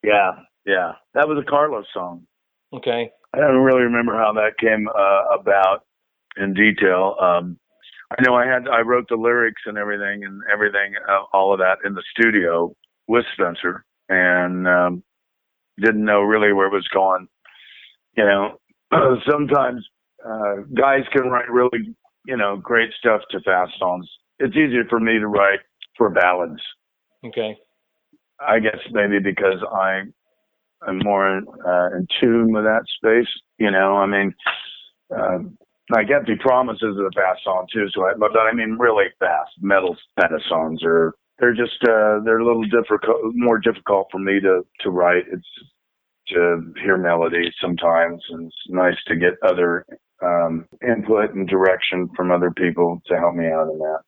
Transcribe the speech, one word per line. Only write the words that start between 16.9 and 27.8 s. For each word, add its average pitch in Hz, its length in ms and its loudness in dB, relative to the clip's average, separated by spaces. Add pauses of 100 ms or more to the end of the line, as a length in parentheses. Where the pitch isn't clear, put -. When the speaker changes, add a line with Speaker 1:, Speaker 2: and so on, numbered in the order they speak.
Speaker 1:
going. 95 360 0 (880)
You 110 80 2
know, 101 360 0 (300)
<clears throat> 131 300 2 (100)
sometimes, 135 560 0 (380)
uh, 104 380 -6 (120)
guys 135 280 2 (100)
can 127 160 0
write 123 220 -2
really, 123 440 0 (300)
you 131 120 -6
know, 101 200 -2
great 113 420 0
stuff 110 220 2 (100)
to 95 100 -6
fast 90 380 0
songs. 90 300 -4 (300)
It's 131 180 -2
easier 123 320 2
for 117 120 0
me 113 180 2
to 107 80 -2
write 101 340 2 (360)
for 107 140 2
ballads. 90 500 0 (640)
Speaker 2:
Okay. 110 320 -8 (840)